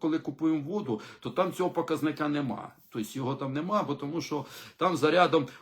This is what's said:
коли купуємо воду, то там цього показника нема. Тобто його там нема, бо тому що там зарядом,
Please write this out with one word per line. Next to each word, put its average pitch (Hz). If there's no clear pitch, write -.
коли 160
купуємо 160
воду, 139
то 123
там 180
цього 180
показника 156
нема. 139
Тобто 110
його 131
там 139
нема, 180
бо 143
тому 147
що 147
там 170
зарядом, 156